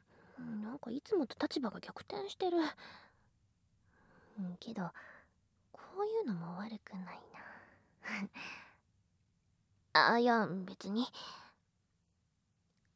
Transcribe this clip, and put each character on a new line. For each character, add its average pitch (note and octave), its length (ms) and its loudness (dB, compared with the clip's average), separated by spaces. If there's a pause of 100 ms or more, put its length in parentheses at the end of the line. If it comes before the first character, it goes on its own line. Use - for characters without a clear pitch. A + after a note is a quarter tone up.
(380)
な A3+ 360 -6
ん C#4+ 60 -10
か A#3 120 -8
い B3+ 120 -2
つ - 120 2
も D4+ 100 4
と - 160 -10
立 - 180 0
場 A3+ 120 0
が F3 80 -10
逆 - 220 -12
転 G4+ 280 -6
し - 80 -10
て F#4 140 2
る。 E4+ 80 6 (1800)
う G#3 60 -6
ん、 F3+ 160 -4
け A3+ 160 -8
ど、 F3 160 -2 (800)
こ - 100 -20 (200)
う G#4 40 4
い A4 180 2
う E4 40 0
の G3+ 80 2
も F3 240 -4
悪 G#3+ 240 -6
く - 100 -14
な F#3 200 -8
い - 60 -12 (140)
な。 - 960 -10 (1600)
<laughs> D3+ 200 10
あ、 A#3 60 6
い A#3+ 60 6
や、 A#3 200 6
別 F#3+ 440 -6
に。 A3+ 180 0 (1900)